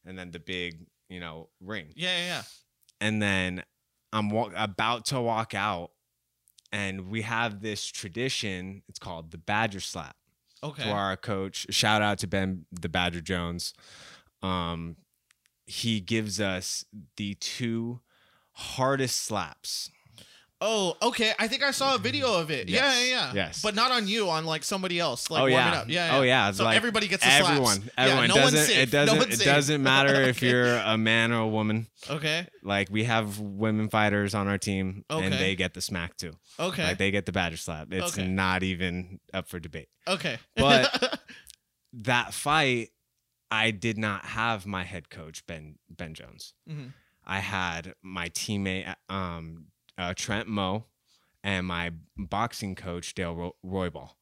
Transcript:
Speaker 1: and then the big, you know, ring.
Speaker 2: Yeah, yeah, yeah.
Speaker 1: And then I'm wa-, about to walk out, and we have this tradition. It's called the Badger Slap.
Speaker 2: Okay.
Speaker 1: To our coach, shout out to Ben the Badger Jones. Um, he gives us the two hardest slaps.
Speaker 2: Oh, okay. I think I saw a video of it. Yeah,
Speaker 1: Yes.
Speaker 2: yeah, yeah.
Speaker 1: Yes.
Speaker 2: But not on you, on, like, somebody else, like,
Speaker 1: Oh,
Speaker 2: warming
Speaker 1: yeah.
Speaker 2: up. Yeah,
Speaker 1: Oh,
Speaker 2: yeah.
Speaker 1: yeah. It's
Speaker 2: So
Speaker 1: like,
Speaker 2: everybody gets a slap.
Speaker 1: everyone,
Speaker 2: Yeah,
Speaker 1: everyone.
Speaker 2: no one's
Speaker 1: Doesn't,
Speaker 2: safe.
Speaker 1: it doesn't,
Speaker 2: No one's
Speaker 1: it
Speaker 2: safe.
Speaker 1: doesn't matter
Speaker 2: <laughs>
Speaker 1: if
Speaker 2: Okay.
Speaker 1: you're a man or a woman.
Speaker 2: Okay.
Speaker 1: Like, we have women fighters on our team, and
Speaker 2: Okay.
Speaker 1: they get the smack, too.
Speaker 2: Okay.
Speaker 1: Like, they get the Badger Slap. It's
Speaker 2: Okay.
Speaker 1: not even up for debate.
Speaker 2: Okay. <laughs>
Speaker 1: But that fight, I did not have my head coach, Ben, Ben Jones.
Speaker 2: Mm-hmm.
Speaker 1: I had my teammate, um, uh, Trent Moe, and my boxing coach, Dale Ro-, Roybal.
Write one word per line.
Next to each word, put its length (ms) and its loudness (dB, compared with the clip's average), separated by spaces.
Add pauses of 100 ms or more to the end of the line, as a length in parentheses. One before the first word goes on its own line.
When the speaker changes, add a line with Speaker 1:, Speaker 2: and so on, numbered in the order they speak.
Speaker 1:
and 100 -14
then 140 -12
the 80 -14
big, 480 -8 (220)
you 100 -14
know, 300 -14 (120)
ring. 360 -12
Speaker 2:
Yeah, 200 -4
yeah, 100 -4
yeah. 160 -6 (580)
Speaker 1:
And 200 0
then 440 -2 (480)
I'm 180 -2
wa-, 240 -2
about 520 -2
to 140 -2
walk 340 -2
out, 360 -2 (800)
and 380 -6
we 140 -4
have 400 -4
this 220 -6
tradition. 1040 -6
It's 120 -18
called 320 -12
the 60 -14
Badger 420 -2
Slap. 340 -10 (480)
Speaker 2:
Okay. 220 -10
Speaker 1:
To 60 -2
our 260 0
coach, 540 -6
shout 300 4
out 180 2
to 100 -6
Ben 420 -2
the 180 -8
Badger 320 0
Jones. 540 -4 (640)
Um, 560 -4 (720)
he 340 -2
gives 400 -2
us 440 -2 (320)
the 180 -4
two 680 -6 (520)
hardest 720 -2
slaps. 680 -6 (680)
Speaker 2:
Oh, 400 0
okay. 380 2
I 80 2
think 160 -2
I 80 2
saw 240 2
a 40 2
video 360 0
of 160 0
it. 180 -2
Yeah, 220 4
Speaker 1:
Yes. 80 4
Speaker 2:
yeah, 160 2
yeah. 180 -2
Speaker 1:
Yes. 300 -2
Speaker 2:
But 140 0
not 160 2
on 160 0
you, 200 0
on, 160 0
like, 200 -2
somebody 340 -2
else, 320 -2
like, 80 0
Speaker 1:
Oh, 40 4
Speaker 2:
warming 120 6 (180)
Speaker 1:
yeah. 60 2
Speaker 2:
up. 100 -4
Yeah, 280 2
Speaker 1:
Oh, 60 6
Speaker 2:
yeah. 240 6
Speaker 1:
yeah. 20 6
It's 100 0
Speaker 2:
So 60 4
Speaker 1:
like, 120 6
Speaker 2:
everybody 300 2
gets 180 0
a 60 8
slap. 200 8
Speaker 1:
everyone, 340 4
Speaker 2:
Yeah, 120 -10
Speaker 1:
everyone. 320 6
Speaker 2:
no 60 6
one's 200 8
Speaker 1:
Doesn't, 120 6
Speaker 2:
safe. 120 6
Speaker 1:
it 120 4
doesn't, 240 6
Speaker 2:
No 60 6
one's 140 2
Speaker 1:
it 20 0
Speaker 2:
safe. 100 4
Speaker 1:
doesn't 380 4
matter 380 6
Speaker 2:
<laughs> 0 -
Speaker 1:
if 160 4
Speaker 2:
Okay. 100 4
Speaker 1:
you're 300 6
a 200 2
man 320 4
or 120 2
a 40 2
woman. 400 0 (240)
Speaker 2:
Okay. 380 -4 (160)
Speaker 1:
Like, 260 0
we 140 0
have 340 0
women 500 -2
fighters 460 2
on 140 0
our 100 0
team, 500 -4
and 180 -2
Speaker 2:
Okay. 120 0
Speaker 1:
they 160 0
get 200 -2
the 60 -12
smack, 360 -6
too. 160 -12 (260)
Speaker 2:
Okay. 240 -4
Speaker 1:
Like, 160 -2
they 140 2
get 140 -2
the 60 -4
Badger 240 0
Slap. 360 -10
It's 260 -4
Speaker 2:
Okay. 80 -2
Speaker 1:
not 380 2
even 560 -4 (120)
up 160 -6
for 120 -10
debate. 300 -14 (180)
Speaker 2:
Okay. 380 -4
<laughs> 100 -12
Speaker 1:
But 640 4 (720)
that 420 0
fight, 540 2 (600)
I 220 2
did 260 -2
not 280 -2
have 420 -4
my 160 -4
head 260 -12
coach, 380 -16
Ben, 300 -14 (120)
Ben 260 -14
Jones. 400 -20 (140)
Speaker 2:
Mm-hmm. 200 -12 (360)
Speaker 1:
I 140 -4
had 640 -4
my 280 -8
teammate, 600 -4 (160)
um, 580 -8 (300)
uh, 180 -4
Trent 320 -4
Moe, 380 -2 (580)
and 240 -2
my 240 -4 (260)
boxing 600 -4
coach, 380 -10
Dale 200 -4
Ro-, 220 -8 (100)
Roybal. 440 -6 (120)